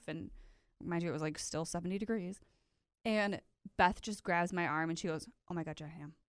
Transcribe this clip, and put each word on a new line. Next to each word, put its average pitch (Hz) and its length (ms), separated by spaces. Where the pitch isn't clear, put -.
and 165 240
mind 170 220
you, 170 60
it 123 40
was, 156 80
like, 156 160
still 160 280
seventy 175 320
degrees. 202 420
And 208 360
Beth 185 240
just - 220
grabs 175 300
my 175 140
arm 160 220
and 165 100
she 196 80
goes, 160 200
"Oh 175 40
my 165 100
God, 156 140
John 151 120
Hamm. 160 240